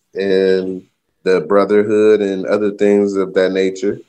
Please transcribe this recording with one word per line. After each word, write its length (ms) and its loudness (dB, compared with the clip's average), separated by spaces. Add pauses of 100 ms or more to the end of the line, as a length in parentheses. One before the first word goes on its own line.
(140)
in 720 -2 (380)
the 180 2
brotherhood 800 2
and 240 -4
other 260 -2
things 440 2
of 200 -4
that 160 2
nature. 580 -2